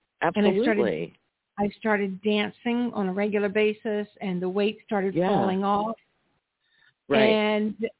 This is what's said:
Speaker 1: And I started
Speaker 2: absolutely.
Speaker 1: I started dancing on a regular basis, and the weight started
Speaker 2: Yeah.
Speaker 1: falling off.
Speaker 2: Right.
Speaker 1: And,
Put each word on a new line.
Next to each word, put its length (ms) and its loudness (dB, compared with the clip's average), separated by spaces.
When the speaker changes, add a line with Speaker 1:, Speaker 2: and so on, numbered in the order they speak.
Speaker 1:
And 120 4
I 40 4
started 40 2
Speaker 2:
absolutely. 580 0
Speaker 1:
I 100 0
started 440 -2
dancing 720 -2
on 160 -2
a 40 -4
regular 360 -2
basis, 580 -2
and 200 -4
the 60 -4
weight 380 -2
started 280 -2
Speaker 2:
Yeah. 140 2
Speaker 1:
falling 380 0
off. 320 -2
Speaker 2:
Right. 240 6
Speaker 1:
And, 420 0